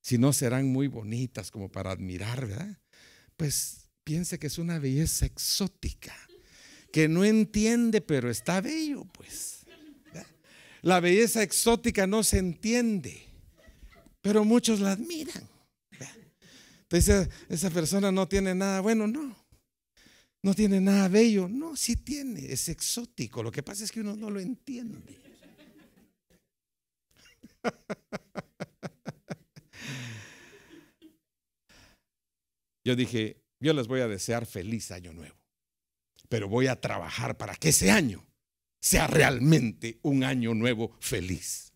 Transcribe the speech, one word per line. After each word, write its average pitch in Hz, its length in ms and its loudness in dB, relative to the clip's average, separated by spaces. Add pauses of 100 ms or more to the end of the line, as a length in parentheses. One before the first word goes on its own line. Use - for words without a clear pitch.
Si 120 160 0
no 139 140 6
serán 131 400 0
muy 135 160 0
bonitas 117 600 -8
como 95 200 -10
para 95 220 -6
admirar, 95 540 -6
¿verdad? 156 320 -8 (580)
Pues - 520 -4 (160)
piense 165 340 -4
que 156 100 -8
es - 100 -6
una 170 200 -2
belleza 139 480 2
exótica, - 880 -4 (760)
que 156 160 4
no 175 160 4
entiende, 220 760 2
pero 123 300 -2
está 170 300 -2
bello, 294 520 -6
pues. - 520 -14 (420)
¿Verdad? - 200 -16 (560)
La 175 180 4
belleza 208 420 4
exótica 226 640 2
no 214 180 2
se 202 140 2
entiende, 196 880 -2 (960)
pero 208 240 4
muchos 226 360 4
la 196 120 2
admiran. 320 560 -8 (440)
¿Verdad? - 240 -18 (680)
Entonces, 185 460 4 (200)
esa 180 220 -2
persona 180 400 0
no 190 160 2
tiene 190 300 0
nada, 190 240 0
bueno, 220 260 2
no. 254 320 -4 (1040)
No 190 120 2
tiene 196 260 4
nada 196 280 6
bello. 202 400 4
No, 277 280 -6
sí 233 200 -2
tiene, 240 540 -8
es 135 200 -4
exótico. 139 720 -6
Lo 113 100 -6
que 139 100 -8
pasa 202 220 -10
es 196 80 -8
que 226 80 -8
uno 208 160 -6
no 214 140 -10
lo 202 100 -6
entiende. 240 800 -12 (2500)
<laughs> - - -16
Yo 127 120 2
dije, 113 460 -2 (180)
yo 156 140 2
les 127 120 0
voy 127 140 -2
a 117 80 0
desear 113 380 -4
feliz 104 440 -8
año 90 220 -14
nuevo, 80 240 -18 (960)
pero 104 180 -4
voy 127 180 2
a 123 140 -2
trabajar 110 560 -6
para 101 180 -10
que - 140 -2
ese 90 220 4
año 110 360 2 (540)
sea 165 260 2
realmente 127 920 2
un 139 240 2
año 120 300 0
nuevo 113 440 -2
feliz - 760 -6